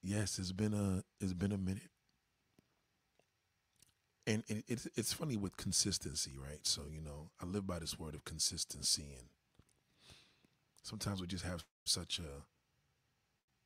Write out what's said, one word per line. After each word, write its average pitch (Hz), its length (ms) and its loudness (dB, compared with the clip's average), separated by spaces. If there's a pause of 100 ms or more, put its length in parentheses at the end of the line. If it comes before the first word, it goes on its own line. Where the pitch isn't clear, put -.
Yes, 98 380 2
it's 92 140 0
been 107 200 2
a, 98 300 4 (160)
it's 92 140 2
been 95 180 4
a 101 60 2
minute. 95 340 0 (2250)
And, 110 240 4
and 107 180 0
it's, - 280 -2
it's 110 160 2
funny 151 240 0
with 98 220 0
consistency, 80 840 0
right? 71 240 -8
So, - 240 2
you 78 120 -6
know, 76 300 -8 (100)
I - 40 -4
live 95 220 0
by 90 120 -2
this 80 200 -6
word 78 160 -6
of 76 80 -10
consistency, 76 960 0
and 64 100 -18 (1600)
sometimes 101 360 -2
we 90 80 -4
just 87 160 -2
have 85 200 -2 (220)
such - 340 0
a, 73 240 -8 (1200)